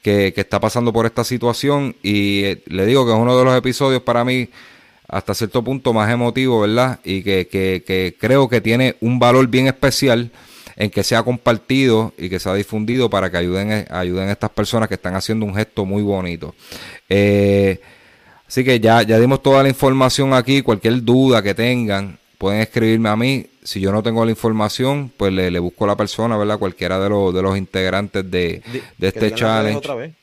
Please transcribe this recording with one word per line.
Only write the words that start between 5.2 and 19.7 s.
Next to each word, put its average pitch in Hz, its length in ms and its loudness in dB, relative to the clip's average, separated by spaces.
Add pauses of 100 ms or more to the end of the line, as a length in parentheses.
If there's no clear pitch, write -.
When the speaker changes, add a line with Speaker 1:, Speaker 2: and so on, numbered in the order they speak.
Speaker 1:
cierto 117 280 -2
punto, 127 300 -2
más 110 180 2
emotivo, 120 500 0
¿verdad? 117 420 0
Y 92 180 -4
que, 95 260 -2
que, 95 380 -2
que 92 340 -2
creo 131 300 2
que 120 100 0
tiene 117 420 0
un 123 180 0
valor 123 280 6
bien 127 200 2
especial 127 640 0 (460)
en 104 120 -2
que 101 140 -4
sea 117 200 0
compartido 120 920 0
y 90 100 -10
que 90 120 -6
sea 92 140 -4
difundido 107 560 -2
para 95 200 0
que 87 80 -4
ayuden, 98 540 -2
ayuden 90 380 -4
a - 20 -2
estas 104 180 -4
personas 110 400 -2
que 95 60 -4
están 92 200 -8
haciendo 110 300 -4
un 98 100 -8
gesto 107 300 -4
muy 98 160 -4
bonito. 90 540 -4 (520)
Eh, 101 720 2 (680)
así 127 160 -4
que 127 160 2
ya, 113 240 4
ya 110 160 4
dimos 131 240 4
toda 135 200 6
la 139 60 4
información 135 640 2